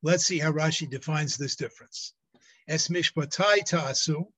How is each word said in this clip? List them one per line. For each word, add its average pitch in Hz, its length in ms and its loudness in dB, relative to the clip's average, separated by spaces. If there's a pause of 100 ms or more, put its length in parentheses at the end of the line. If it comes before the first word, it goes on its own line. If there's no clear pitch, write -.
Let's 175 220 4
see 180 140 0
how 156 140 2
Rashi 156 360 0
defines 151 480 -2
this 131 200 -4
difference. - 580 -12 (540)
"Es 160 180 0
mishpatai 175 760 2
ta'asu" 156 600 0 (140)